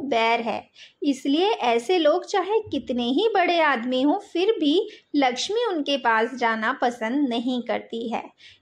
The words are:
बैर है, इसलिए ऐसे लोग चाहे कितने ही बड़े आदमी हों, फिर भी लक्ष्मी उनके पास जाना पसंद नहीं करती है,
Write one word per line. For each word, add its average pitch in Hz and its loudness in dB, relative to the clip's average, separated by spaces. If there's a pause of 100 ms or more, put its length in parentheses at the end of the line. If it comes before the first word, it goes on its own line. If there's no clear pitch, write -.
बैर 233 2
है, 220 -6 (340)
इसलिए 294 2
ऐसे 240 2
लोग 320 2
चाहे 403 0 (120)
कितने 247 -4
ही 285 2
बड़े 349 2
आदमी 254 0
हों, 294 4
फिर 381 -2
भी 339 2 (280)
लक्ष्मी 285 0
उनके 285 -2
पास 233 0
जाना 226 0
पसंद 247 0
नहीं 240 -2
करती 220 -6
है, 226 -6 (380)